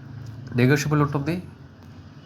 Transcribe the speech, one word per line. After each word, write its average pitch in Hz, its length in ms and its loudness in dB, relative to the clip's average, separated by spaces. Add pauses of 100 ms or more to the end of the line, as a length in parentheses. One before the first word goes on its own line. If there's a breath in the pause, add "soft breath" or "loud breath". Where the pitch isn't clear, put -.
(580)
నెగోషియబుల్ 147 480 4
ఉంటుంది, 147 280 -2 (920)